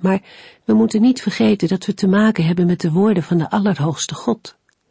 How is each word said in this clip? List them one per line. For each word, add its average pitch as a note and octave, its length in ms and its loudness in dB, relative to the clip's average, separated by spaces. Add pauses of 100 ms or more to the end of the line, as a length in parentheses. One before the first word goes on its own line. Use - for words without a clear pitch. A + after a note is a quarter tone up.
maar F#3+ 200 0 (420)
we A3 100 0
moeten A3 280 2
niet B3+ 200 2
vergeten G#3 460 0
dat F#3 180 -2
we - 80 -2
te - 140 -2
maken G#3 380 2
hebben F3 200 0
met F3 160 0
de E3 100 -2
woorden F#3+ 320 2
van E3+ 140 -2
de D#3 120 -2
Allerhoogste F#3 640 -2
God. - 440 -6 (340)